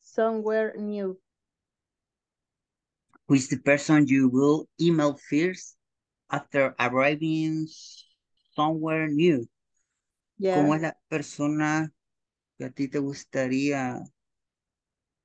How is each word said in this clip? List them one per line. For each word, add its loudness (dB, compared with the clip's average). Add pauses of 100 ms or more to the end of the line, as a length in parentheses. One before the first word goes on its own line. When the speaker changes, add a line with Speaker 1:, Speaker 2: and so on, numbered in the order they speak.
Speaker 1:
somewhere -2
new? -6 (2000)
Speaker 2:
Who 4
is 2
the -4
person 4
you 4
will 2 (120)
email 2
first -4 (540)
after -2
arriving 0 (840)
somewhere 0
new? 2 (920)
Speaker 1:
Yeah. 0
Speaker 2:
¿Cómo 4
es -2
la -6 (100)
persona -2 (680)
que -10
a -10
ti -6
te -6
gustaría -4 (1200)